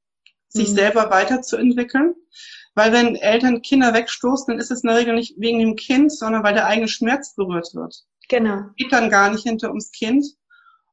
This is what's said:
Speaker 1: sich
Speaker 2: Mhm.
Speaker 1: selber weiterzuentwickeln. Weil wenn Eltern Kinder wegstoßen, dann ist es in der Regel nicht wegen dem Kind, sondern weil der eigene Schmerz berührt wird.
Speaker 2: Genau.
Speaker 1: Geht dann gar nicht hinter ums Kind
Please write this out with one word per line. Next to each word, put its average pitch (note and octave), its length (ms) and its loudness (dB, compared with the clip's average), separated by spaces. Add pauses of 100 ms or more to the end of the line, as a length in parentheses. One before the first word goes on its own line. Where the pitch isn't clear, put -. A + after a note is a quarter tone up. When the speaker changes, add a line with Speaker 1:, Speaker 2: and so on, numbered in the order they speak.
(500)
Speaker 1:
sich G#3 200 -2
Speaker 2:
Mhm. G3+ 60 -2
Speaker 1:
selber G#3 360 2
weiterzuentwickeln. B3 1040 0 (580)
Weil A3 200 4
wenn A#3+ 220 2
Eltern A#3 460 2
Kinder B3+ 320 2
wegstoßen, B3 540 -2
dann A#3 120 -4
ist A#3 120 -8
es A#3 100 -8
in A#3 60 -2
der A3+ 100 4
Regel A#3 180 0
nicht A#3 220 -4
wegen A3+ 220 -2
dem A3 160 0
Kind, C#4 360 2
sondern A3 320 -4
weil G#3 100 2
der G#3 140 0
eigene A3 200 0
Schmerz B3 480 -4
berührt F3 380 -6
wird. E3+ 320 -14 (240)
Speaker 2:
Genau. G#3+ 340 -2 (140)
Speaker 1:
Geht B3+ 160 -6
dann A3+ 160 2
gar G3+ 220 4
nicht G#3+ 120 -4
hinter A3+ 260 -6
ums G3+ 220 -10
Kind C4 340 -2 (680)